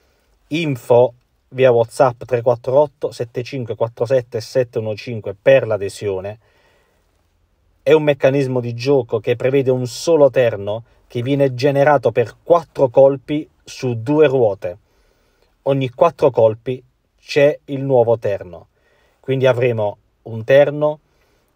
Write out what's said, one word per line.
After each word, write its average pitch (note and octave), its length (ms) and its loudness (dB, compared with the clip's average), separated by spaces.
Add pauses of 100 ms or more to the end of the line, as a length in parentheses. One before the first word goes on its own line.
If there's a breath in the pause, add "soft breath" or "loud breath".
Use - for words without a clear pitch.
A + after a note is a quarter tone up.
(480)
Info B2+ 680 0 (360)
via B2+ 200 4
WhatsApp A#2 540 0
tre A#2+ 180 -4
quattro B2 380 0
otto - 320 -4
sette B2 320 -10
cinque A#2 320 -10
quattro A#2 280 -4
sette A#2 360 -2
sette B2 380 -4
uno A2 180 -8
cinque G#2 440 -12
per C3 280 4
l'adesione. G2+ 720 -6 (1500)
È C#3 80 4
un D#3 100 4
meccanismo C#3 560 0
di A#2+ 160 -6
gioco A#2+ 460 -2
che A#2+ 160 -4
prevede C3 340 -2
un B2+ 160 -2
solo D3 420 2
terno A2 540 -2 (240)
che A#2+ 160 -8
viene C#3 320 0
generato C#3 560 2
per A2+ 320 -2
quattro E3 460 0
colpi C#3 600 2 (140)
su A#2+ 400 -8
due D3+ 240 2
ruote. G#2 520 -2 (840)
Ogni C#3 280 -2
quattro E3 400 0
colpi A#2 520 -2 (460)
c'è D3 380 2
il C3+ 160 -8
nuovo A#2+ 340 2
terno. F2+ 520 -10 (520)
Quindi C3 240 -4
avremo A#2 540 0 (240)
un A2 220 -12
terno, D3 560 2 (560)